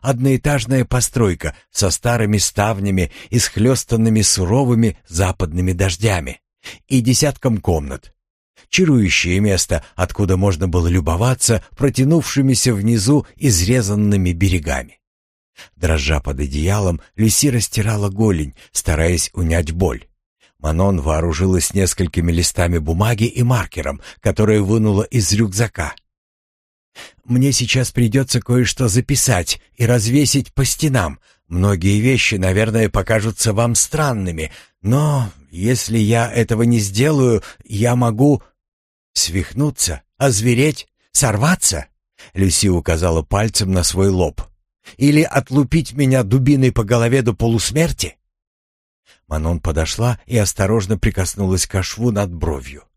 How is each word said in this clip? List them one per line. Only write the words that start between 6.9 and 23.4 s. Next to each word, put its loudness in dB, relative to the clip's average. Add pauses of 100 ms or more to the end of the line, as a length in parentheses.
десятком 0
комнат. -4 (560)
Чарующее 2
место, 0 (120)
откуда -2
можно 0
было 0
любоваться 0 (120)
протянувшимися 0
внизу 0 (100)
изрезанными 0
берегами. -2 (760)
Дрожа 0
под -6
одеялом, -2 (160)
Люси 2
растирала -2
голень, 0 (160)
стараясь -2
унять 0
боль. -2 (520)
Манон 0
вооружилась 0
несколькими 0
листами 0
бумаги 0
и -2